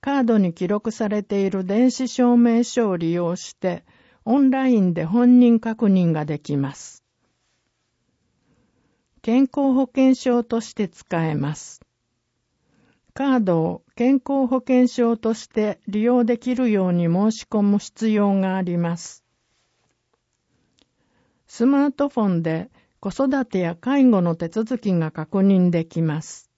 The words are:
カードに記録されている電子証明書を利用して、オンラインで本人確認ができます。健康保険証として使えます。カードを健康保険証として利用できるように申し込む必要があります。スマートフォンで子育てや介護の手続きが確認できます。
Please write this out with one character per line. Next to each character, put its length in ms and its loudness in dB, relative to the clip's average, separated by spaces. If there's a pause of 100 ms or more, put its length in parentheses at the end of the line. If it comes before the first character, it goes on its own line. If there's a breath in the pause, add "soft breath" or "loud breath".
カ 160 -2
ー 60 0
ド 120 2
に 160 0
記 160 -6
録 220 -4
さ 180 -6
れ 140 -4
て 240 -2
い 40 -2
る 140 -6
電 260 2
子 160 -6
証 300 2
明 280 4
書 260 -2
を 80 -2
利 160 -2
用 220 -2
し 200 -16
て、 300 -6 (400 soft breath)
オ 120 2
ン 120 4
ラ 160 0
イ 120 4
ン 140 2
で 140 -4
本 320 6
人 200 6
確 280 -2
認 260 2
が 140 -4
で 120 -6
き 200 -4
ま 160 -4
す。 280 -20 (2250)
健 220 2
康 280 -2
保 140 0
険 260 2
証 320 0
と 160 -4
し 140 -14
て 120 -4
使 400 -6
え 80 -2
ま 200 -4
す。 260 -20 (1400)
カ 200 0
ー 40 2
ド 220 0
を 220 -6 (100)
健 200 2
康 340 -2
保 80 -2
険 320 2
証 280 0
と 180 -4
し 120 -14
て 400 -4
利 160 -4
用 220 2
で 120 0
き 160 -6
る 200 0
よ 160 0
う 40 0
に 120 0
申 260 0
し 180 -10
込 140 -2
む 160 2
必 300 -6
要 260 2
が 220 -2
あ 40 -4
り 160 -4
ま 200 -2
す。 260 -18 (2250)
ス 180 -4
マ 220 2
ー 60 -2
ト 160 -4
フ 140 -4
ォ 60 0
ン 140 0
で 300 -4 (260)
子 120 -8
育 360 -2
て 140 -4
や 160 -4
介 280 0
護 160 4
の 140 0
手 140 -8
続 300 -6
き 160 -4
が 180 -2
確 260 -6
認 320 4
で 140 -2
き 180 -6
ま 200 -4
す。 360 -20